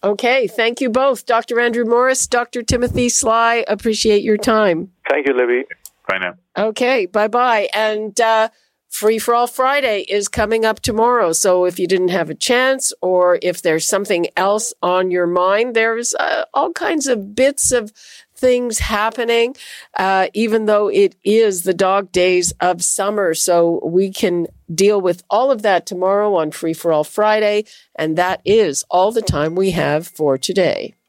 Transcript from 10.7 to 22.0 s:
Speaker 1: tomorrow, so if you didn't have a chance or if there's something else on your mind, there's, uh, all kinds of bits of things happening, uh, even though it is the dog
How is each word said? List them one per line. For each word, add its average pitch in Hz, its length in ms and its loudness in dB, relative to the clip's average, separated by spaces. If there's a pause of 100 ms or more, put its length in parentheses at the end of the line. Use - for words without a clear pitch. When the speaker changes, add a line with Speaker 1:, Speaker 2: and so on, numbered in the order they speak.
Speaker 1:
tomorrow, 226 540 2
so 180 320 2
if 180 160 -2
you 180 80 -2
didn't 180 220 2
have 170 200 -2
a 156 40 -8
chance 254 580 0 (100)
or 180 400 2
if 175 180 -4
there's 160 240 0
something 196 520 -2
else 208 360 -2 (100)
on 185 280 0
your 180 160 0
mind, 190 480 0
there's, 226 400 -2
uh, - 300 -2 (100)
all - 180 0
kinds 320 360 -4
of 208 260 -4
bits 277 380 0
of 226 200 -2 (440)
things 247 440 0
happening, 233 760 -2 (400)
uh, 190 380 0
even 220 320 0
though 208 220 2
it 190 360 2
is 208 380 2
the 185 120 0
dog 190 380 0